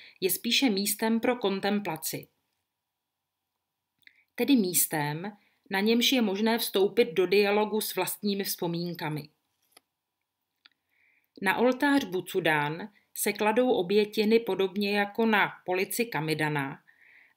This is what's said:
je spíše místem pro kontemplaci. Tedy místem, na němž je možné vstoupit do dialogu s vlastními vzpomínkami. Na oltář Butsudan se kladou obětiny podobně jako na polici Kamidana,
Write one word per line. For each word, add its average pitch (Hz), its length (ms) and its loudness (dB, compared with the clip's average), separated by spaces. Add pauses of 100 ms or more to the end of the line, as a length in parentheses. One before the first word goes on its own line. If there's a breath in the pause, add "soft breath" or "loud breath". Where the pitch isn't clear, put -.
(200 loud breath)
je 185 100 0
spíše 240 400 0
místem 208 500 0
pro 247 160 0
kontemplaci. 196 920 -4 (2000 soft breath)
Tedy 262 220 4
místem, 170 760 0 (380 soft breath)
na 196 100 0
němž 233 320 2
je 262 100 2
možné 220 360 0
vstoupit 202 540 0
do 180 140 2
dialogu 208 540 2
s - 140 -6
vlastními 196 500 -4
vzpomínkami. 170 840 -6 (2250)
Na 190 140 2
oltář 262 480 2
Butsudan 175 840 -2 (260 soft breath)
se - 180 -2
kladou 214 380 2
obětiny 208 680 2
podobně 196 580 -2
jako 202 280 0
na 196 260 4 (120)
polici 190 400 -2
Kamidana, 151 760 -2 (580 soft breath)